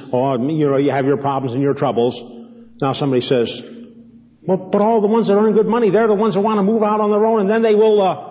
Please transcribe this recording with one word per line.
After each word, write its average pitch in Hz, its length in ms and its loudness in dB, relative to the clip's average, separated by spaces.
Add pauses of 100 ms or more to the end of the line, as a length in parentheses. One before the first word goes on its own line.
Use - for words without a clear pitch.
(140)
Oh, 131 280 0
you 151 280 0
know, 135 80 0
you 139 140 2
have 135 140 -2
your 139 120 2
problems 135 360 -4
and 131 80 -2
your 139 120 2
troubles. 120 440 -2 (640)
Now 135 120 -2
somebody 131 280 -2
says, 120 400 -2 (800)
"Well, 185 300 -4
but 202 100 2
all 220 200 2
the 202 60 2
ones 220 200 0
that 202 100 2
earn 214 160 2
good 202 140 2
money, 226 220 2
they're 214 180 2
the 214 60 2
ones 202 220 0
that 202 60 0
want 214 180 0
to 190 40 2
move 220 200 0
out 214 180 0
on 208 100 0
their 214 140 2
own, 226 160 2
and 190 80 0
then 226 120 2
they 220 140 2
will, 208 260 4
uh, 180 140 2 (160)